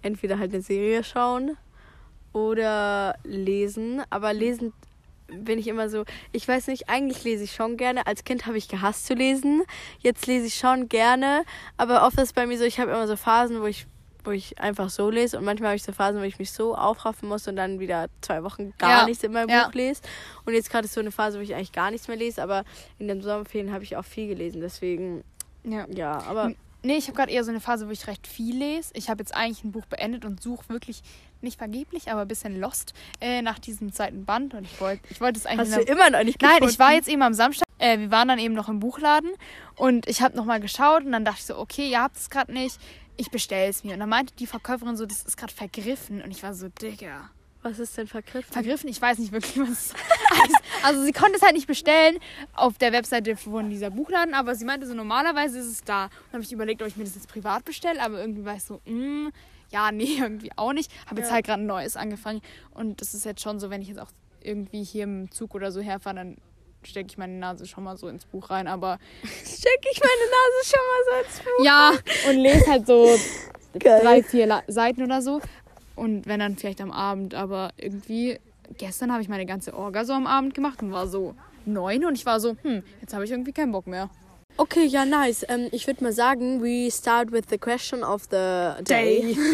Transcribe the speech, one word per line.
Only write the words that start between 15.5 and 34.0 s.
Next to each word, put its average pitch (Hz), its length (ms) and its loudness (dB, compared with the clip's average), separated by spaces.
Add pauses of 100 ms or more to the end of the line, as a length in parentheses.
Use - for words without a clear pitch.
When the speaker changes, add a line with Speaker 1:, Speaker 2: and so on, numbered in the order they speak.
Speaker 1:
habe 202 60 0
ich 202 60 -8
so - 100 -10
Phasen, 202 280 0
wo 196 40 -4
ich 196 140 -8
mich 196 140 -8
so 226 240 -2
aufraffen 214 520 -2
muss 208 200 -6
und 190 80 -8
dann 190 240 -4
wieder 175 260 -2 (140)
zwei 160 240 -4
Wochen 202 340 -10
gar 240 220 8
Speaker 2:
Ja. 226 60 6
Speaker 1:
nichts 233 180 -2
in 214 80 -4
meinem 233 160 0
Speaker 2:
Ja. 240 180 6
Speaker 1:
Buch 233 80 -8
lese. 254 280 -4 (420)
Und 226 100 -4
jetzt 226 160 0
gerade 226 140 0
ist 214 100 -10
so 226 60 -2
eine 214 100 -6
Phase, 214 280 -2
wo 208 40 -8
ich 208 140 -8
eigentlich 185 160 -8
gar 180 180 -2
nichts 226 160 -10
mehr 233 100 -8
lese, 233 240 -6
aber 196 240 -2 (360)
in 208 80 -6
den 196 120 -6
Sommerferien 208 520 -6
habe 196 100 -8
ich 202 140 -12
auch - 80 -8
viel 214 240 -10
gelesen, 170 320 -8
deswegen, 180 640 -8 (400)
Speaker 2:
Ja. 220 280 -8
Speaker 1:
ja, 156 360 -6
aber 214 160 -4
Speaker 2:
N-, 226 120 -4 (280)
nee, 269 120 0
ich 294 120 -4
habe 254 80 -14
grad 269 140 0
eher 240 120 0
so 226 80 -6
eine 226 100 -6
Phase, 220 280 -4
wo - 20 -12
ich - 160 -12
recht 202 220 -12
viel 233 280 -6
lese. 302 380 -6
Ich - 160 -8
habe 214 120 -6
jetzt - 120 -12
eigentlich 226 300 -4
ein 208 80 -8
Buch 214 140 -12
beendet 226 380 -8
und 196 160 -10
suche 233 280 -12
wirklich, 233 340 -12 (400)
nicht 240 160 -10
vergeblich, 254 520 -10
aber 214 120 -4
ein 202 60 -8
bisschen 208 300 -8
lost, - 360 -8 (260)
äh, 247 220 -4
nach 226 160 -4
diesem 208 340 -10
zweiten 196 320 -8